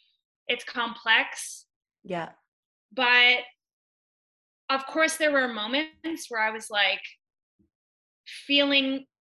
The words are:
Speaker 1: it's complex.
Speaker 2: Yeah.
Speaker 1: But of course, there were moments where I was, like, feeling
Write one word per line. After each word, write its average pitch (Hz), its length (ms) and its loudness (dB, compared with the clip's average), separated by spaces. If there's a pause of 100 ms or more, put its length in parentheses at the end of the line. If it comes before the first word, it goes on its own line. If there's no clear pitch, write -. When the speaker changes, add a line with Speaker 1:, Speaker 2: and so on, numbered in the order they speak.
(480)
Speaker 1:
it's 247 160 -4
complex. - 1040 -2 (400)
Speaker 2:
Yeah. 175 280 -6 (600)
Speaker 1:
But 247 520 4 (1200)
of 269 180 -2
course, 320 300 0
there 302 140 2
were 269 160 2
moments 285 800 -6
where 226 120 -4
I 220 100 0
was, 226 200 -10
like, 196 300 2 (1300)
feeling 277 800 0 (180)